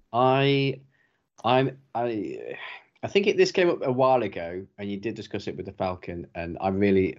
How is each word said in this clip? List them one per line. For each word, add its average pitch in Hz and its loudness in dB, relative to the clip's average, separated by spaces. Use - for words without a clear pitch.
I, 135 2
I'm, 131 2
I, 107 -4
I 113 -6
think 202 2
it, 208 2
this 185 4
came 180 2
up 156 0
a 135 0
while 127 4
ago, 92 -6
and 101 -6
you 101 -4
did 107 -6
discuss 104 -10
it - -8
with 78 -10
the 98 -12
Falcon, 87 -6
and 85 -8
I 95 -2
really 98 4